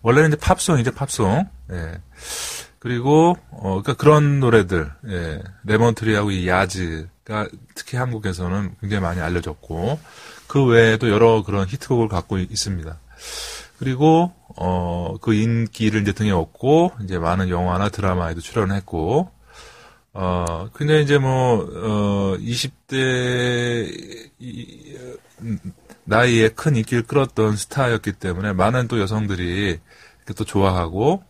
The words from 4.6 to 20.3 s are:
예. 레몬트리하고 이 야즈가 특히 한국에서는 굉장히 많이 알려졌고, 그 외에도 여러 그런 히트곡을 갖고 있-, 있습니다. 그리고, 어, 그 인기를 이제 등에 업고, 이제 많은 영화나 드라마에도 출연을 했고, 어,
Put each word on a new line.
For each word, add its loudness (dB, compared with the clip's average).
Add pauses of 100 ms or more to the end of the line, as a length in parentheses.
예. -6 (220)
레몬트리하고 2
이 -2
야즈가 -4 (260)
특히 -10
한국에서는 -4
굉장히 -4
많이 -4
알려졌고, -4 (480)
그 2
외에도 6
여러 6
그런 -2
히트곡을 -2
갖고 -4
있-, -4
있습니다. -8 (800)
그리고, 2 (240)
어, -2
그 2
인기를 0
이제 0
등에 0
업고, 2 (120)
이제 -6
많은 0
영화나 0
드라마에도 -2
출연을 -2
했고, -2 (840)
어, -4